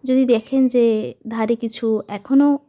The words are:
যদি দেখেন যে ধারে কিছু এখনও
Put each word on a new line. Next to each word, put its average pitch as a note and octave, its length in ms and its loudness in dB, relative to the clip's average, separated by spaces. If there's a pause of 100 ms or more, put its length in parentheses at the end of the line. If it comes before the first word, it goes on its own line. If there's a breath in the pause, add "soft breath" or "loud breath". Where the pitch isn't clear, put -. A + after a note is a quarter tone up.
যদি C4 220 2
দেখেন B3 420 0
যে A3+ 460 0 (140)
ধারে A3+ 280 -2
কিছু A3+ 300 -8 (220)
এখনও C4+ 420 0 (200)